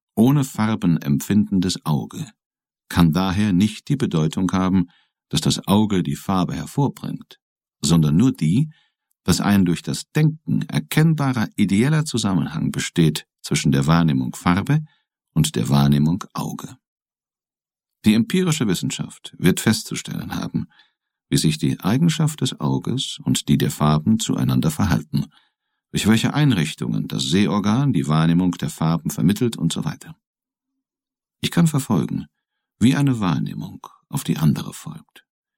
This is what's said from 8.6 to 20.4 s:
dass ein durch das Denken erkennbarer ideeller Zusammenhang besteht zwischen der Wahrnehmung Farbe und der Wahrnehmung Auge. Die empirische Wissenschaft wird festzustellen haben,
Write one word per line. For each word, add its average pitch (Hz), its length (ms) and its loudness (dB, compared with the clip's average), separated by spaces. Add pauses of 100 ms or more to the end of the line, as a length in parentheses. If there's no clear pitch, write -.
dass 87 160 0
ein 98 240 2
durch 85 180 0
das - 300 -8
Denken - 500 0
erkennbarer 147 920 0
ideeller 110 480 2
Zusammenhang 92 680 -2
besteht 76 560 0 (160)
zwischen - 300 0
der 69 140 2
Wahrnehmung 76 480 2
Farbe 98 460 0 (540)
und - 200 0
der 58 140 -2
Wahrnehmung 71 640 2
Auge. - 460 -12 (1300)
Die 107 100 6
empirische 151 520 0
Wissenschaft - 720 -6
wird - 220 0
festzustellen - 720 -4
haben, - 340 -6 (600)